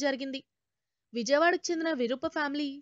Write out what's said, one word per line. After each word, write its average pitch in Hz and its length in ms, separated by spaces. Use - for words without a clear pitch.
జరిగింది. 269 360
విజయవాడకు 285 540
చెందిన 330 240
విరూప 254 260
ఫ్యామిలీ 294 420